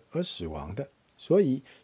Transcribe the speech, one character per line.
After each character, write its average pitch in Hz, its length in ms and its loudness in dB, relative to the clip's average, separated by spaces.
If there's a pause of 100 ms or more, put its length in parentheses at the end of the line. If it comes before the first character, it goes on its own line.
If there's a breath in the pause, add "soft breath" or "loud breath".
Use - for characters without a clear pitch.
(120)
而 165 100 -2
死 90 240 -2
亡 78 260 -10
的。 127 160 -8 (300)
所 190 240 4
以， 139 220 0 (200 loud breath)